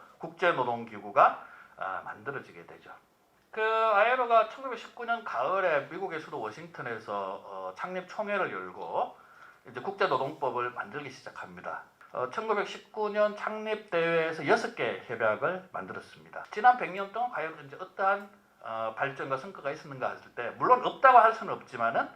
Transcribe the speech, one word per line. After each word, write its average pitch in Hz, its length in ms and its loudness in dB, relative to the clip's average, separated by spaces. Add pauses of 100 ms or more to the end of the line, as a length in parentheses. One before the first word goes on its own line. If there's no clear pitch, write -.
(180)
국제노동기구가, 123 1300 0 (320)
아, 92 280 -6
만들어지게 92 640 -12
되죠. - 240 -20 (600)
그 220 120 -4
아이엘오가 220 840 4
천구백십구 247 560 -10
년 233 200 -2
가을에 156 640 0
미국의 170 300 -6
수도 151 200 -8
워싱턴에서, 107 1040 -6
어, 104 320 -10
창립 180 320 -8
총회를 202 440 -2
열고 92 640 -4 (540)
이제 123 100 -10
국제노동법을 131 880 0
만들기 143 400 -10
시작합니다. 87 720 -12 (300)
어, 123 180 -4
천구백십구 208 800 -4
년 208 260 2
창립 214 540 -6
대회에서 165 560 0
여섯 226 280 4
개 107 320 -2
협약을 127 640 0
만들었습니다. - 800 -12
지난 247 280 6
백 170 140 -4
년 196 200 -6
동안 - 180 -2
과연 156 360 -6
이제 135 120 -16
어떠한, 196 500 0 (340)
어, 113 340 -4
발전과 139 400 -2
성과가 160 360 -8
있었는가 135 380 -6
했을 - 240 -14
때, 120 240 -6
물론 165 260 4
없다고 254 340 8
할 226 140 10
수는 202 220 -6
없지만은 117 600 0